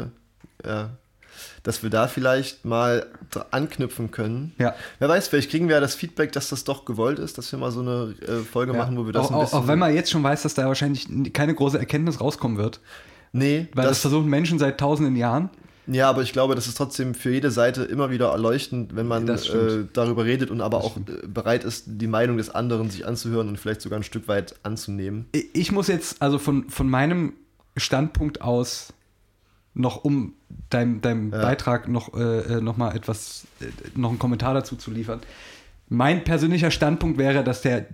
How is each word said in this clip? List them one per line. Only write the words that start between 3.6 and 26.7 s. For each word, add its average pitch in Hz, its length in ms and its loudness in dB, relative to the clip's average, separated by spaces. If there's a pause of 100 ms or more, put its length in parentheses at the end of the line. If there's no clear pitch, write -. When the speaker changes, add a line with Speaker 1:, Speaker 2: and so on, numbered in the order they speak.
Speaker 1:
können. 120 460 -4
Speaker 2:
Ja. 120 160 0 (260)
Speaker 1:
Wer 139 80 4
weiß, 185 200 4
vielleicht 139 220 2
kriegen 165 160 2
wir 156 80 4
ja 147 60 6
das 139 160 0
Feedback, 156 340 -4
dass - 200 -4
das 135 120 -6
doch 139 220 -6
gewollt 123 340 0
ist, 151 200 -8
dass 120 120 -10
wir 135 80 -6
mal 127 140 -2
so 117 80 -4
eine, 120 340 -4 (120)
äh, 113 180 -2
Folge 123 280 -2
Speaker 2:
Ja. 120 60 0
Speaker 1:
machen, 123 180 -2
wo 117 100 -2
wir 110 60 -4
das 123 140 4
Speaker 2:
Auch, 135 40 0
Speaker 1:
ein 131 60 0
Speaker 2:
auch, 151 60 4
Speaker 1:
bisschen 147 160 0
Speaker 2:
auch 123 80 2
wenn 147 140 4
man 156 140 4
jetzt 175 180 2
schon 160 100 2
weiß, 143 200 2
dass 147 120 -2
da 131 140 2
wahrscheinlich 135 400 0
n-, 135 240 -2
keine 147 220 2
große 139 240 2
Erkenntnis 151 420 -2
rauskommen 117 380 -2
wird. 107 200 -2 (540)
Speaker 1:
Nee, 143 420 2
Speaker 2:
Weil 127 100 2
das 135 100 4
Speaker 1:
das - 80 0
Speaker 2:
versuchen 151 260 4
Menschen 156 320 2
seit 139 180 2
tausenden 143 380 2
Jahren. 123 340 2 (360)
Speaker 1:
Ja, 131 220 4
aber 135 140 4
ich 120 100 -4
glaube, 135 220 4
das 120 120 -2
ist 120 120 -6
trotzdem 127 360 -2
für - 160 -2
jede 135 200 2
Seite 120 320 2
immer 135 280 0
wieder 123 200 2
erleuchtend, 113 640 0
wenn 113 100 -2
man, 117 200 0
Speaker 2:
Das 117 200 0
stimmt. 113 240 2
Speaker 1:
äh, 110 220 0
darüber 117 320 2
redet 127 260 2
und 117 120 -2
aber 107 160 0
Speaker 2:
Das - 80 0
Speaker 1:
auch, 110 60 -4
Speaker 2:
stimmt. 101 180 -8
Speaker 1:
äh, - 160 -10
bereit 117 380 0
ist, - 220 -8
die 110 200 -6
Meinung 113 320 2
des 110 160 -4
anderen 113 360 0
sich 95 160 -10
anzuhören 113 420 -2
und 101 100 -6
vielleicht 107 240 -6
sogar 101 160 -4
ein 107 40 -2
Stück - 260 -8
weit 101 340 -2
anzunehmen. 101 640 -6 (100)
Speaker 2:
I-, - 160 -4
ich 170 200 0
muss 196 160 2
jetzt - 340 -2
also 143 160 2
von, 139 320 0